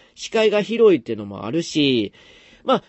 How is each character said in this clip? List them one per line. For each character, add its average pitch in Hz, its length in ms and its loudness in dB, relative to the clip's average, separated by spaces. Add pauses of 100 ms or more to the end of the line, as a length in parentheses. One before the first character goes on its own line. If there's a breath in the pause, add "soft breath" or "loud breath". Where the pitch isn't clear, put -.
(160 soft breath)
視 - 140 -16
界 220 200 2
が 208 120 2
広 214 320 4
い 143 60 2
っ - 40 -8
て 113 100 -8
い - 20 -4
う - 40 -6
の 107 60 -10
も 98 200 -10
あ 110 60 -6
る 165 120 -2
し、 131 480 0 (520 soft breath)
ま 254 120 2
あ、 196 140 -4